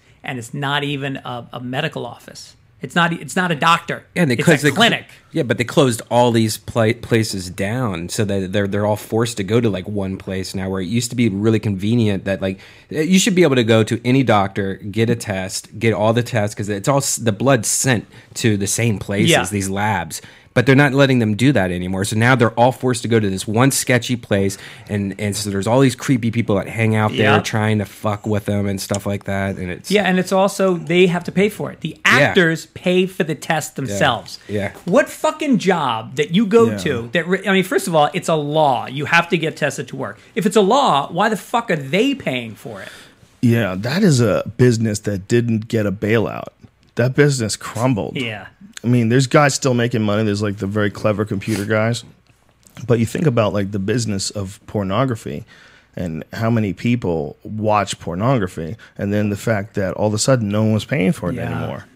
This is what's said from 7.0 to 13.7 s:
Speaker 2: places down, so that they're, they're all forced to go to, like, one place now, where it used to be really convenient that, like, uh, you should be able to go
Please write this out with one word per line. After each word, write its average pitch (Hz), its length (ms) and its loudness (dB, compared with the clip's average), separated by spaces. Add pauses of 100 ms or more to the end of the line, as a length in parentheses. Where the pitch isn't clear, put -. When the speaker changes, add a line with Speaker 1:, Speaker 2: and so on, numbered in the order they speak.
Speaker 2:
places 101 480 -2
down, 98 580 -4
so - 160 -2
that 98 280 -4
they're, 101 160 0
they're 101 180 0
all 104 100 2
forced 113 420 -2
to 104 60 -6
go 110 160 2
to, 117 80 0
like, 92 200 -4
one 95 280 -4
place 95 380 -8
now, 95 160 -4
where 95 100 -4
it 92 60 -6
used 117 240 -2
to 120 60 -8
be 120 120 2
really 104 300 2
convenient 104 680 0
that, 98 160 -2
like, 95 200 -4 (320)
uh, 151 80 -4
you 180 180 4
should 190 160 2
be 180 80 4
able 139 140 4
to 123 80 4
go 113 180 6